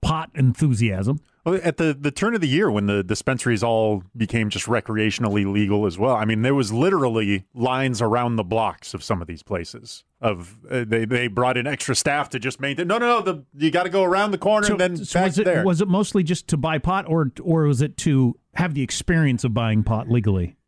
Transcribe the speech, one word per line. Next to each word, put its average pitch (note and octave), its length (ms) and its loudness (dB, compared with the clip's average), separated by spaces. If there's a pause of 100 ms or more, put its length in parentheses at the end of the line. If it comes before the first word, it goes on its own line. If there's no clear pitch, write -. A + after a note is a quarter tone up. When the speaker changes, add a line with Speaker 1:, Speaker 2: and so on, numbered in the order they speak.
Speaker 1:
pot D#3+ 340 -2
enthusiasm. A#2+ 840 2 (240)
Speaker 2:
Well, F3+ 180 0
at F3 160 -2
the, D#3 200 0
the C#3+ 120 -2
turn A3 240 -2
of G#3 80 0
the D#3 60 0
year D#3+ 220 2
when G#2 160 0
the G2+ 160 2
dispensaries A2 600 -2
all A2 400 2 (140)
became A2+ 340 0
just G2 160 -6
recreationally G#2+ 840 0
legal G#2 360 2
as F2 120 -4
well, B2 160 2
I A2 120 0
mean, A2 160 0
there C3 120 2
was B2+ 180 0
literally A2+ 720 2 (100)
lines B2 480 0
around A#2+ 340 0
the A2 80 0
blocks G#2 480 -2
of F2+ 100 -10
some F#2 200 -4
of E2 40 -10
these E2 160 -12
places. - 640 -10 (160)
Of, G2 380 -6 (120)
uh, B2+ 160 -4
they, A2+ 200 0
they A#2+ 220 0
brought A#2+ 280 0
in B2 100 -2
extra C#3 280 -4
staff C#3+ 360 -2
to C3+ 80 -8
just B2+ 220 -8
maintain. C#3 280 -4
No, G#3 100 2
no, A#3+ 220 2
no, - 20 -6
the, F3 220 -4 (120)
you D3+ 140 2
gotta F3 180 0
go F#3 160 2
around G3 280 2
the F#3+ 60 -2
corner G#3 280 2
Speaker 1:
So, G#3 80 2
Speaker 2:
and F3+ 60 -2
then F3+ 180 0
Speaker 1:
so F3+ 200 -4
Speaker 2:
back F#3 100 2
Speaker 1:
was D#3 100 -2
it, G#3+ 60 2
Speaker 2:
there. F3 200 2
Speaker 1:
was F3+ 160 2
it G3+ 80 0
mostly F#3+ 340 2
just E3 260 -2
to D#3 100 0
buy D#3 200 0
pot, F#3+ 300 -2
or, D#3+ 240 0 (100)
or D#3+ 220 2
was C#3+ 160 2
it D3 180 0
to C3 380 2 (180)
have F3 200 -2
the C#3 80 -2
experience D3 640 0
of A#2+ 100 0
buying A2 280 2
pot A2 280 0
legally? G2 460 0 (120)